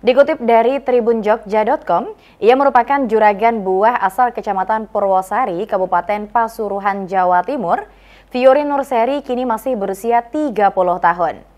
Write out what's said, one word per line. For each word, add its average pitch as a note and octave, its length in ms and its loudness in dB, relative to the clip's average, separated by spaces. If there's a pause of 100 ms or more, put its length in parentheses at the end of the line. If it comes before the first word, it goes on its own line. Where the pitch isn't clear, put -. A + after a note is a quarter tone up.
Dikutip C4 400 2
dari A#3 340 2
Tribun A#3 460 0
Jogja G#3+ 400 0
dot C#4+ 240 -2
com, G#3+ 240 0 (240)
ia A3 160 4
merupakan C4+ 560 2
juragan G#3+ 560 2
buah G3+ 320 2
asal A#3+ 320 0
Kecamatan G#3+ 640 -4
Purwosari, G3 720 -2
Kabupaten F#3+ 640 -4
Pasuruan, G3+ 800 -4
Jawa F3+ 340 2
Timur. A#3+ 380 -4 (480)
Fiorin C4 400 2
Nurseri C4+ 560 -2
kini B3 180 -4
masih B3 300 -4
berusia G#3+ 480 -2
tiga A#3 480 -2
puluh F3+ 320 -2
tahun. E3+ 560 -2